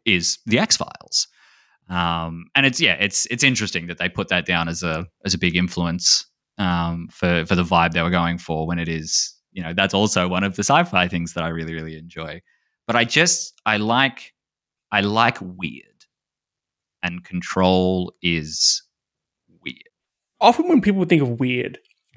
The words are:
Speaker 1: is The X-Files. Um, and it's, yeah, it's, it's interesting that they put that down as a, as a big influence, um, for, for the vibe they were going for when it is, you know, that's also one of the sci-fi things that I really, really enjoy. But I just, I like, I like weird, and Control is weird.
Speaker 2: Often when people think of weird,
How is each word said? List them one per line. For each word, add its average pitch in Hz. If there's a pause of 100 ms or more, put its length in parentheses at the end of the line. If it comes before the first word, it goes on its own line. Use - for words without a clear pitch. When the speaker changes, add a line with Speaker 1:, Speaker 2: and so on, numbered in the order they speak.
Speaker 1:
is 90
The 113
X-Files. - (640)
Um, 85 (100)
and 139
it's, 131
yeah, 117
it's, 101
it's 120
interesting 104
that 87
they 90
put -
that 90
down 85
as 85
a, 82 (180)
as 98
a 90
big 87
influence, 87 (320)
um, 85
for, 87
for 95
the 87
vibe 85
they 85
were 87
going 87
for 80
when 87
it 82
is, 80 (160)
you 92
know, 82
that's 95
also 98
one 90
of 95
the 104
sci-fi 139
things 85
that 85
I 82
really, 82
really 80
enjoy. 82 (460)
But 117
I 120
just, -
I 107
like, 117 (580)
I 104
like 110
weird, 90 (960)
and 90
Control 92
is 80 (800)
weird. 64 (600)
Speaker 2:
Often 240
when 320
people 190
think 170
of 120
weird, 123 (380)